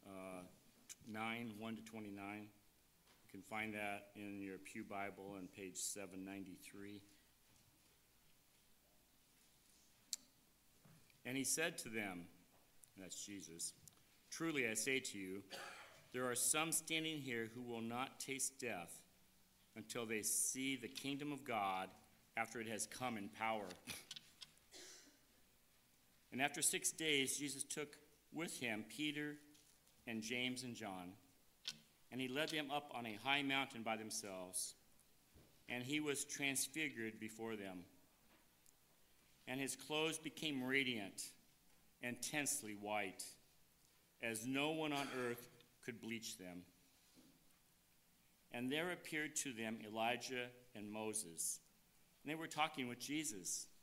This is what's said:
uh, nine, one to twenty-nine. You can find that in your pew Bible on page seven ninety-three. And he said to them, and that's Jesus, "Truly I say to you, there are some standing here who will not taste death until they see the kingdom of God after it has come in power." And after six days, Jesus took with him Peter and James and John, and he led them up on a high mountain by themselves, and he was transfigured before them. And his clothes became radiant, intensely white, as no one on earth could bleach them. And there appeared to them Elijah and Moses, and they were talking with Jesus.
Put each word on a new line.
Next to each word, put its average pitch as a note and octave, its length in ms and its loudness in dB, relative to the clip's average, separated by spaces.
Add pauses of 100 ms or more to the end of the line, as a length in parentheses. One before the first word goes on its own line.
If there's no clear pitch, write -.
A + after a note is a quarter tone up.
uh, F#2+ 360 -8 (680)
nine, A2+ 520 0
one A2+ 160 -2
to G#2+ 80 -8
twenty-nine. G#2 640 -6 (760)
You - 80 -20
can F#2+ 120 -12
find G#2+ 320 -2
that G2+ 400 -2
in G2+ 260 -6
your F#2+ 160 -4
pew G2+ 260 -8
Bible G2 540 -4
on F2+ 180 -8
page F#2 220 -8
seven F#2+ 480 -4
ninety-three. G2 800 -10 (4000)
And B2+ 140 0
he C3+ 60 4
said E3 360 2
to B2 100 -6
them, G2 360 -2 (720)
and F#2+ 100 -12
that's - 180 -8
Jesus, E2+ 500 -6 (580)
"Truly D3+ 360 4
I A2 60 4
say C3 260 4
to A2+ 180 -4
you, F#2+ 260 -4 (720)
there B2+ 160 4
are A#2+ 60 4
some D#3 380 6
standing D#3+ 480 2
here A#2 340 0
who B2+ 60 -4
will A#2+ 180 -2
not A#2+ 400 -2
taste - 400 0
death F#2+ 400 -4 (800)
until A#2 280 -2
they G#2+ 180 2
see C3 520 4
the A#2 140 -4
kingdom C#3+ 420 -2
of C3+ 140 -4
God F#2+ 440 4 (460)
after A2+ 240 0
it A2 80 -2
has G#2+ 180 0
come B2 320 -2
in G2+ 120 -4
power." A2 380 2 (2750)
And A#2+ 80 2
after C#3+ 200 2
six - 300 4
days, C#3+ 460 6
Jesus C3+ 260 -2
took - 340 -4 (360)
with E3 260 -2
him A2 300 2
Peter D3 480 0 (680)
and A2+ 140 0
James B2 420 0
and A#2+ 120 -4
John, F#2+ 360 -4 (1000)
and A#2+ 100 -6
he C3 80 2
led D3 220 2
them D3+ 220 0
up C#3+ 220 0
on A#2+ 120 -2
a G#2+ 180 -4
high C#3 180 6
mountain C3+ 420 2
by A2 140 2
themselves, F#2+ 800 -4 (960)
and B2 140 0
he C#3+ 160 4
was C#3+ 260 2
transfigured C3 960 2
before A2 360 -4
them. F#2+ 300 -6 (1600)
And B2+ 120 0
his C3 160 0
clothes D#3 440 2
became D3 440 0
radiant, B2 680 2 (720)
intensely B2 720 0
white, G#2 500 0 (960)
as A2+ 240 0
no C3+ 260 4
one D#3 220 2
on C#3 140 2 (200)
earth A#2+ 220 -4 (340)
could A#2+ 160 -6
bleach A2 380 -4
them. F2+ 240 -8 (1900)
And B2 180 2
there E3 200 4
appeared D#3 460 0
to C#3 140 0
them A2+ 340 0
Elijah B2 600 2 (300)
and G#2 140 -6
Moses, G#2 720 -2 (640)
and C#3 80 -2
they D#3+ 40 2
were D#3+ 120 -4
talking D3+ 400 2
with A#2+ 120 -4
Jesus. C#3 680 -2 (160)